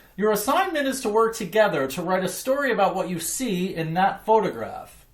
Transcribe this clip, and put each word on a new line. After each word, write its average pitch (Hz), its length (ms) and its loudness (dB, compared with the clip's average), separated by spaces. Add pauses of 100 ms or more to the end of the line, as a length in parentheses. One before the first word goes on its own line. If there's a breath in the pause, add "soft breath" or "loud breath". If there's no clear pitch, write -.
(160 loud breath)
Your 208 160 2
assignment 294 560 0
is 269 140 -2
to 226 80 -2
work 226 260 2
together 170 520 2
to 135 140 -6
write 185 220 0
a 185 60 0
story 269 420 -2
about 190 240 2
what 180 120 -2
you 175 120 -4
see 190 540 -4
in 160 200 -4
that 185 320 0
photograph. 175 880 -2